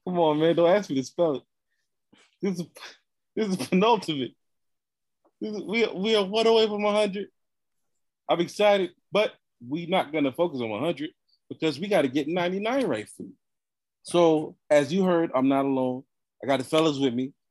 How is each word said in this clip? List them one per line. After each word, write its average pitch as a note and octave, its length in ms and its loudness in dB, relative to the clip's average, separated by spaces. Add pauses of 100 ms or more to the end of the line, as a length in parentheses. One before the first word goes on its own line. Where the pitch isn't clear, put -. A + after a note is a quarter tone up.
Come F3+ 120 -4
on, D3+ 200 2
man, E3 160 2
don't E3+ 140 4
ask G3 200 2
me C#3+ 60 -4
to C3 80 -2
spell D#3+ 320 -2
it. - 80 -10 (960)
This F3+ 180 -2
is, D#3+ 60 -6 (720)
this G#3+ 140 -2
is F#3 180 -4
penultimate. F#3 680 0 (1040)
This G#3+ 160 -8
is, F#3+ 80 -8
we, G#3 300 -2
we G#3+ 220 0
are G3+ 100 2
one A3 220 0
away A3 200 4
from G#3 160 -4
a G#3 80 2
hundred. G#3 360 0 (1000)
I'm E3 120 2
excited, F#3+ 520 2 (200)
but G3+ 220 0 (320)
we D#3+ 200 -6
not D#3 260 -2
gonna C#3+ 200 0
focus D#3 300 -2
on A2+ 80 -4
one G#2 120 -4
hundred D3+ 300 -4 (380)
because D3+ 300 -4
we G3+ 80 -8
gotta E3 200 2
get C3+ 200 -2
ninety-nine G3 600 -2
right G#2+ 200 -4
for - 160 -16
you. G2 100 -16 (680)
So, D#3+ 540 2 (140)
as D3 220 4
you F#3+ 120 2
heard, E3+ 320 2
I'm C3 120 2
not C#3 180 2
alone. C3 380 -2 (400)
I A#2 40 -8
got C#3 120 2
the B2 60 -6
fellas D#3 320 2
with C3+ 160 0
me. C3 200 -4 (180)